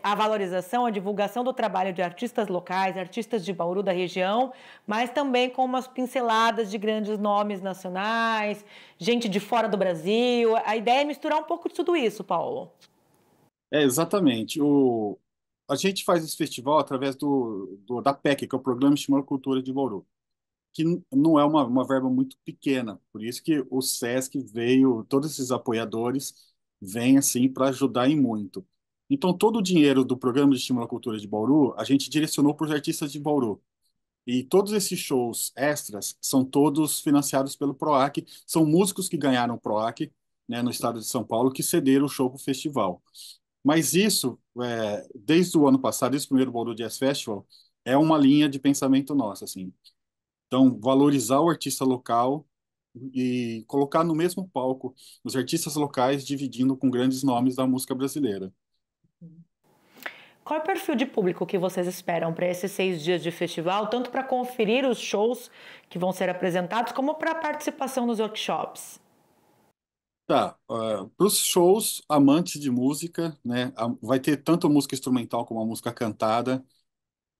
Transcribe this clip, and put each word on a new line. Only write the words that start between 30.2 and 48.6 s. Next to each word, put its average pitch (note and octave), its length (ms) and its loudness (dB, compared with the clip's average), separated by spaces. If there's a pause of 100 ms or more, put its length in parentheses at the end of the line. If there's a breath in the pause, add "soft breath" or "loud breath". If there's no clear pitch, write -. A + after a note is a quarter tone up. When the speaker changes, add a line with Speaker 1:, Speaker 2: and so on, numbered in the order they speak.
Speaker 2:
de B2+ 60 2
Estímulo B2 260 -2
à - 40 -10
Cultura A2+ 300 -6
de G#2 100 -10
Bauru, A2+ 480 4
a A2 80 -4
gente C#3 240 2
direcionou D3+ 460 0
pros D3+ 160 -4
artistas D3+ 420 -4
de D3+ 80 -10
Bauru. C#3 420 0 (640)
E B2 160 -2
todos G3 300 2
esses F#3+ 260 -2
shows A#2+ 560 -2
extras B2+ 680 -4
são C3 220 2
todos C#3+ 580 2
financiados C#3+ 540 0
pelo C#3+ 200 -4
proac, D3 520 0 (200 loud breath)
são E3 180 4
músicos F#3 440 2
que D#3+ 100 -4
ganharam B2 380 0
o - 40 -16
proac, A2+ 500 -4 (380)
né, A#2+ 140 -4
no A#2+ 80 0
estado A#2 300 -4
de G#2+ 60 -12
São A#2+ 160 -4
Paulo, A#2+ 300 0
que C#3+ 100 -6
cederam C#3 440 4
o - 20 -4
show C3 220 -2
pro C3+ 80 -14
festival. C3 640 -4 (600 loud breath)
Mas C#3+ 320 2
isso, F3+ 440 2 (240)
é, A2+ 520 -4
desde E3+ 440 2
o C#3+ 100 8
ano C3 100 6
passado, B2 380 -2
esse C#3+ 100 -6
primeiro C3 240 2
Bauru A#2 240 -6
Jazz A2 240 -8
Festival, B2+ 480 -2 (380 soft breath)
é B2+ 120 2
uma D#3+ 200 4
linha D3 320 6
de C#3 100 -4
pensamento C#3 560 2